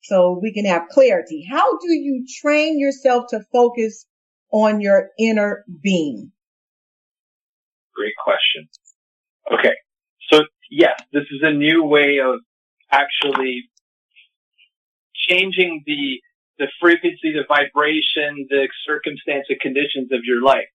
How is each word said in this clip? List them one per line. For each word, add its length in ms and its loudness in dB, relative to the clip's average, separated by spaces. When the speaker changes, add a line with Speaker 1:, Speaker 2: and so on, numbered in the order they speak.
Speaker 1:
So 400 2
we 100 -4
can 140 -4
have 240 0
clarity. 600 2
How 280 0
do 140 -2
you 340 -4
train 360 0
yourself 520 0
to 200 -6
focus 560 0
on 300 2
your 360 4
inner 460 0
being? 500 -2
Speaker 2:
Great 280 -6
question. 460 -2
Okay. 240 2
So 120 6
yes, 300 2
this 120 -2
is 180 -8
a 100 2
new 300 2
way 380 2
of 200 0
actually 760 -2
changing 580 -2
the, 340 -6
the 100 -4
frequency, 520 2
the 160 -4
vibration, 1000 -2
the 200 0
circumstance, 640 -6
the 100 -4
conditions 540 -4
of 120 -2
your 160 -2
life. 340 2